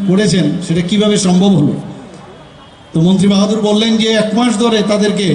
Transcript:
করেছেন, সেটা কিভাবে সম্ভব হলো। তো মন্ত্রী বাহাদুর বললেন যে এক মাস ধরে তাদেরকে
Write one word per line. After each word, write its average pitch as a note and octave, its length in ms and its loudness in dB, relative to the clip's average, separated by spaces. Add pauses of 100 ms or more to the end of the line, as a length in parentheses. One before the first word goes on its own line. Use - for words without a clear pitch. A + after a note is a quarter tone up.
করেছেন, F#3 400 2 (200)
সেটা E3+ 240 -2
কিভাবে G#3 280 2
সম্ভব F#3 400 2
হলো। C#3+ 160 0 (1160)
তো E3 80 -2
মন্ত্রী F#3 280 2
বাহাদুর G3+ 340 0
বললেন G#3+ 340 0
যে A3 160 0
এক G#3+ 220 0
মাস A#3+ 240 2
ধরে A3 240 0
তাদেরকে G3+ 520 -2